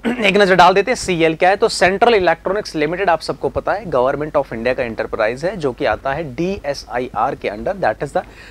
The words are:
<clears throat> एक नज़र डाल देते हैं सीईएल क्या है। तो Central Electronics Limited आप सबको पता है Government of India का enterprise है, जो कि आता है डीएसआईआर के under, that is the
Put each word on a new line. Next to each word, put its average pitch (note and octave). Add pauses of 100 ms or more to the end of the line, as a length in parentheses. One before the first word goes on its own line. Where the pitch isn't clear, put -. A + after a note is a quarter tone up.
<clears throat> -
एक G#3+
नज़र F#3+
डाल F3+
देते G3
हैं A#3
सीईएल D#3+
क्या F3+
है। G3+
तो G#3+
Central G3
Electronics F#3
Limited F3
आप E3
सबको D3
पता C#3
है G#3
Government C#3
of C#3+
India A#2+
का C3+
enterprise A2+
है, G#3
जो D3
कि C#3
आता A#2
है C#3+
डीएसआईआर C#3
के -
under, A2+
that B2+
is D3
the F#3+ (300)